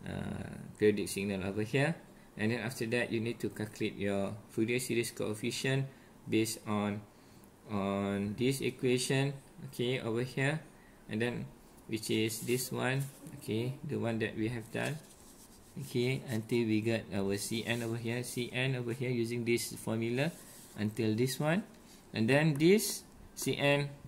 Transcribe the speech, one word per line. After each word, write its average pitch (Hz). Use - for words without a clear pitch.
uh, -
periodic 101
signal 98
over 101
here. 143
And 110
then 113
after 117
that, 120
you 113
need 117
to 104
calculate -
your 98
Fourier 120
series 117
coefficient 120
based 110
on, 104
on 101
this 135
equation, 131
okay, 123
over 117
here. 139
And 107
then, 120
which 110
is 110
this 127
one, 127
okay, 120
the 135
one 113
that 107
we 110
have 113
done. 120
Okay, 131
until 117
we 107
get 113
our 98
C 110
N 120
over 113
here, 117
C 123
N 127
over 117
here 127
using 117
this 113
formula 117
until 107
this 127
one. 160
And 113
then 147
this 180
C -
N, 143